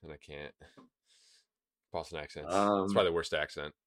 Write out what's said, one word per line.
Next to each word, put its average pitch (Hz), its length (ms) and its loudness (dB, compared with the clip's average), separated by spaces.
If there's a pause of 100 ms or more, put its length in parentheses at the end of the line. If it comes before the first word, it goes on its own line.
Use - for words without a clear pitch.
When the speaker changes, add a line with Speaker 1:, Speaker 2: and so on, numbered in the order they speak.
Speaker 1:
and 80 100 -12
I 73 40 -14
can't. 71 380 -12 (1400)
Boston 82 260 -6
accents. 76 300 -10
It's 90 80 2
Speaker 2:
Um, 101 360 4
Speaker 1:
probably 101 180 6
the 82 40 2
worst 82 200 -2
accent, 73 400 -4 (120)